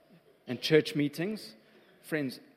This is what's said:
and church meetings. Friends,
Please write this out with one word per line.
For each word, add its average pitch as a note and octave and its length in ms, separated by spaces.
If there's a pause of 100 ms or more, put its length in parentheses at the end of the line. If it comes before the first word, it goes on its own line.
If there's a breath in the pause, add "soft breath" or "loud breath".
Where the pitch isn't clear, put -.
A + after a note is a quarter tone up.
(460)
and B2 140
church D3+ 340
meetings. D#3+ 640 (440 soft breath)
Friends, C#3+ 400 (160)